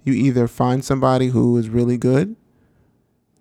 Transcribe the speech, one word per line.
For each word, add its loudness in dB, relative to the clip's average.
you -2
either 0
find -2
somebody 0
who 2
is -2
really 0
good. 0